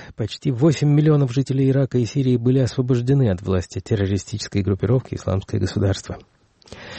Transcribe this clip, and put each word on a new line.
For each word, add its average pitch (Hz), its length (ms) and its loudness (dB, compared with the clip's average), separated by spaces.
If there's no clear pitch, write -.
почти - 360 -6
восемь 139 380 2
миллионов 147 460 4
жителей 135 340 0
Ирака 135 300 2
и 120 80 2
Сирии 127 320 0
были 127 220 2
освобождены 127 680 0
от 90 140 -2
власти 95 380 -2
террористической 101 840 -2
группировки 101 540 -2
«Исламское 98 440 -4
государство». 98 560 -2